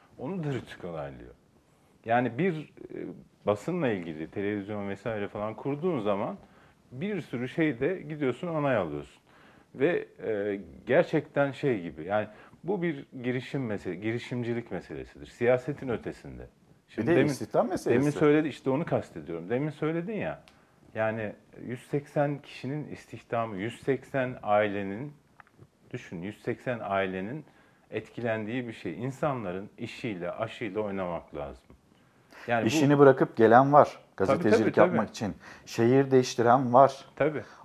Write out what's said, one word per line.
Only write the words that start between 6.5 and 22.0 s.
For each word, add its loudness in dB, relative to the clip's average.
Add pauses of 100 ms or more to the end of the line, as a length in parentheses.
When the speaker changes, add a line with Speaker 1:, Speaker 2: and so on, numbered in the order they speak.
Speaker 1:
bir -6
sürü -6
şeyde 0
gidiyorsun, -4
onay 0
alıyorsun. -4 (540)
Ve, 0 (160)
e, -2 (280)
gerçekten 2
şey -2
gibi, -10
yani -2 (360)
bu -4
bir -4 (180)
girişim -4
mese-, -6
girişimcilik -4
meselesidir. -10
Siyasetin -2
ötesinde. -8 (400)
Şimdi -4
Speaker 2:
Bir 4
de 4
Speaker 1:
demin, 4
Speaker 2:
istihdam 0
meselesi. 2
Speaker 1:
demin 2
söyledi, 4
işte -6
onu 0
kastediyorum. -4
Demin 0
söyledin -6
ya, -6 (540)
yani -2 (320)
yüz -10
seksen -2